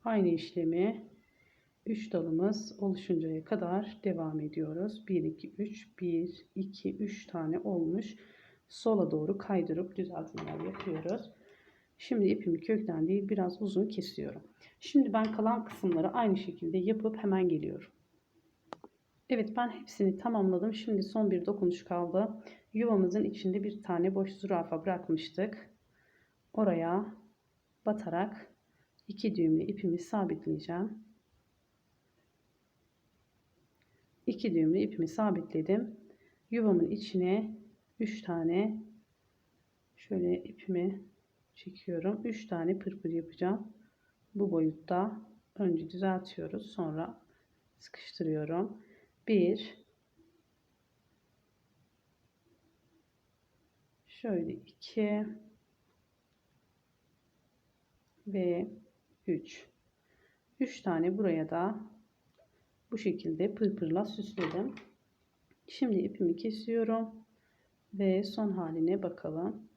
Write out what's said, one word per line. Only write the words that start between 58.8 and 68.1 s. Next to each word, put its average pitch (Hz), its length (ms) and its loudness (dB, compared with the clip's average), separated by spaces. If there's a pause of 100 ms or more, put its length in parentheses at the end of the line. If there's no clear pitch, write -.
üç. - 400 -4 (920)
Üç 262 220 -2
tane 180 360 2
buraya 165 320 2
da 185 300 0 (1120)
bu 220 60 -4
şekilde 175 560 0
pırpırla 185 520 2
süsledim. 190 720 -4 (920)
Şimdi 214 320 2
ipimi 180 360 2
kesiyorum 226 720 0 (840)
ve 196 300 4